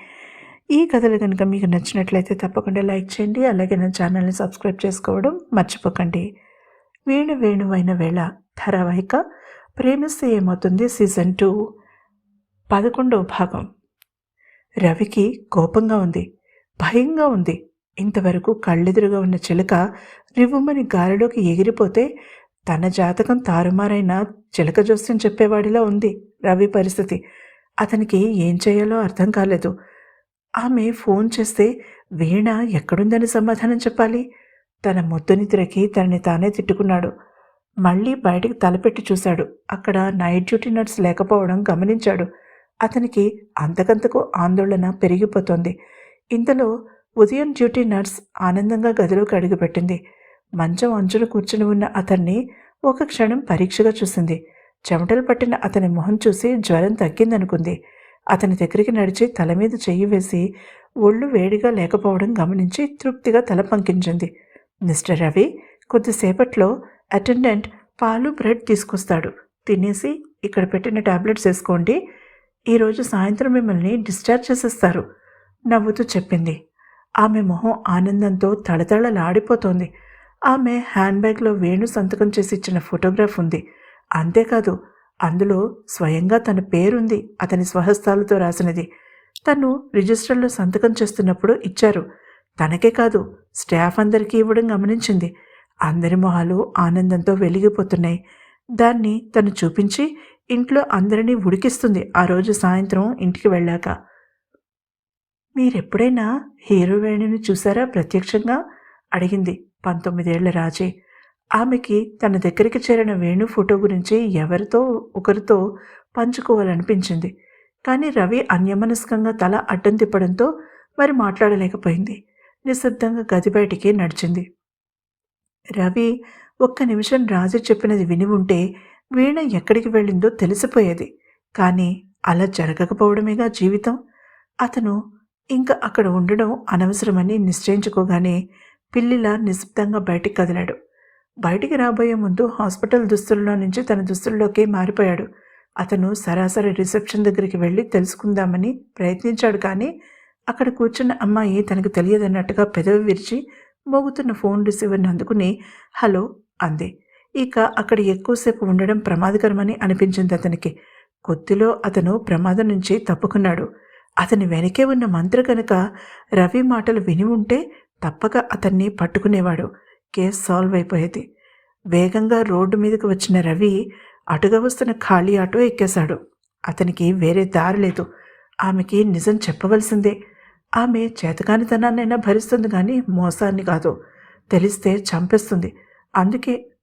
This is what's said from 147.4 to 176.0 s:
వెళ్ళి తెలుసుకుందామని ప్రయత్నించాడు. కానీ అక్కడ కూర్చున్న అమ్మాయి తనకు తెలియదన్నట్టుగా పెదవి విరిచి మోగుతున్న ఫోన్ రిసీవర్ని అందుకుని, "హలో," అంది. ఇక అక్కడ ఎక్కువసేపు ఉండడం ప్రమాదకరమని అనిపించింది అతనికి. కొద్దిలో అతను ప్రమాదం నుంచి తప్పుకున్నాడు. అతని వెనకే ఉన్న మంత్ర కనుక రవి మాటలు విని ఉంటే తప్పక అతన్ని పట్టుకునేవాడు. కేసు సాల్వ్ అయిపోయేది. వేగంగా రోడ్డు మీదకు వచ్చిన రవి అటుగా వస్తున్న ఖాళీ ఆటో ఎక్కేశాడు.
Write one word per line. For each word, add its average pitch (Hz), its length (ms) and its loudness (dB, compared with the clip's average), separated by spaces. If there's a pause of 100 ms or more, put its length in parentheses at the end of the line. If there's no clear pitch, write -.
వెళ్ళి 175 260 0
తెలుసుకుందామని 196 1000 -2 (160)
ప్రయత్నించాడు. 202 600 0
కానీ 202 440 -4 (480)
అక్కడ 247 200 -2
కూర్చున్న 247 420 0 (100)
అమ్మాయి 208 420 0
తనకు 196 240 -2
తెలియదన్నట్టుగా 190 760 0
పెదవి 208 400 0
విరిచి 214 440 -2 (400)
మోగుతున్న 277 440 -2
ఫోన్ 208 340 0
రిసీవర్ని 202 420 0
అందుకుని, 190 520 0 (340)
"హలో," 208 420 0 (260)
అంది. 170 380 -6 (360)
ఇక 254 240 -2
అక్కడ 220 400 0
ఎక్కువసేపు 220 640 0
ఉండడం 190 320 2
ప్రమాదకరమని 202 840 0
అనిపించింది 190 520 2
అతనికి. 170 460 -4 (440)
కొద్దిలో 208 640 0
అతను 190 320 0
ప్రమాదం 190 500 0
నుంచి 214 420 0
తప్పుకున్నాడు. 180 600 0 (500)
అతని 196 260 2
వెనకే 175 400 2
ఉన్న 262 200 0
మంత్ర 185 360 2
కనుక 233 320 0 (600)
రవి 185 280 4
మాటలు 233 380 0
విని 180 240 0
ఉంటే 233 480 0 (360)
తప్పక 214 300 -2
అతన్ని 196 520 0
పట్టుకునేవాడు. 185 840 -2 (440)
కేసు 190 280 -2
సాల్వ్ 185 300 0
అయిపోయేది. 175 600 -2 (540)
వేగంగా 208 540 2
రోడ్డు 190 360 0
మీదకు 214 300 0
వచ్చిన 190 340 0
రవి 190 500 0 (380)
అటుగా 202 300 2
వస్తున్న 247 320 -2
ఖాళీ 196 460 2
ఆటో 190 220 0
ఎక్కేశాడు. 190 600 0 (480)